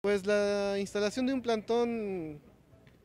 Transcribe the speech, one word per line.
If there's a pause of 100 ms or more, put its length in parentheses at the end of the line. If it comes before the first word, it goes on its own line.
Pues
la
instalación
de
un
plantón (640)